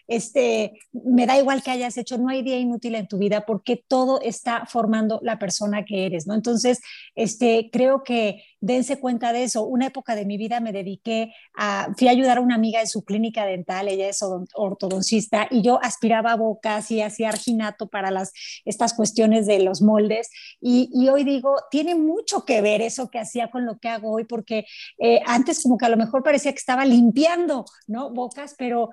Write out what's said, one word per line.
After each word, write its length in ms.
este, 640
me 340
da 120
igual 240
que 80
hayas 260
hecho, 220
no 100
hay 140
día 160
inútil 380
en 120
tu 80
vida 300
porque 420
todo 320
está 460
formando 560
la 160
persona 480
que 180
eres, 220
¿no? 80
Entonces, 460
este, 580
creo 300
que 420
dense 380
cuenta 340
de 120
eso. 200
Una 220
época 300
de 100
mi 100
vida 240
me 120
dediqué 600
a, 400
fui 120
a 20
ayudar 280
a 20
una 160
amiga 240
en 80
su 160
clínica 420
dental, 420
ella 200
es 140
odon-, 320
ortodoncista, 960
y 120
yo 200
aspiraba 540
bocas 540
y 120
hacía 260
arginato 600
para 220
las, 220
estas 300
cuestiones 520
de 140
los 220
moldes, 480
y, 340
y 160
hoy 140
digo, 320
tiene 240
mucho 520
que 160
ver 180
eso 300
que 80
hacía 320
con 160
lo 120
que 120
hago 220
hoy, 120
porque, 400
eh, 280
antes 360
como 140
que 100
a 40
lo 80
mejor 240
parecía 300
que 60
estaba 280
limpiando, 800
¿no? 240
Bocas, 460
pero 360